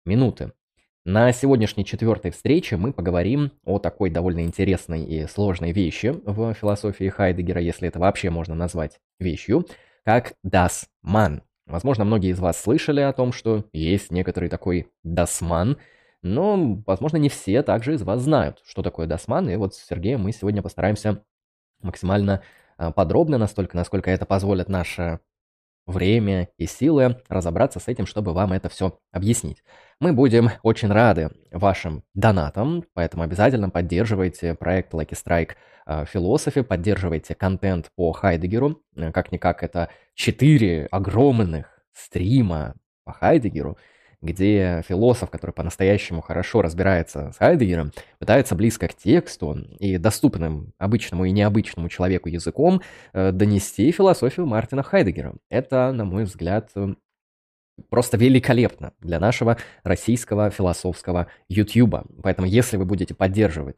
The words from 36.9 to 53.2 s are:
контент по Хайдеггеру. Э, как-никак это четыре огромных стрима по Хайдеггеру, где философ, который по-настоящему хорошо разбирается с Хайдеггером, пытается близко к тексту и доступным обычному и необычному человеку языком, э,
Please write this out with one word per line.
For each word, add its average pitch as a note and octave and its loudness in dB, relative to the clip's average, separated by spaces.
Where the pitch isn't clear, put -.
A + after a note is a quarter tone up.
контент F#2 -2
по E2+ 0
Хайдеггеру. G2+ 0
Э, D#2+ -6
как-никак F2 -2
это E2+ -4
четыре A2 2
огромных G2+ 0
стрима F#2 0
по - -14
Хайдеггеру, G2 0
где F2+ 2
философ, G#2 2
который - -12
по-настоящему F#2 0
хорошо F#2 -2
разбирается E2+ 0
с - -20
Хайдеггером, F#2+ 2
пытается A#2+ 2
близко G2 0
к - -10
тексту - 0
и F#2+ -2
доступным E2 0
обычному G2 -2
и F#2 2
необычному G2+ 2
человеку F2+ -2
языком, D#3 2
э, F#2+ 2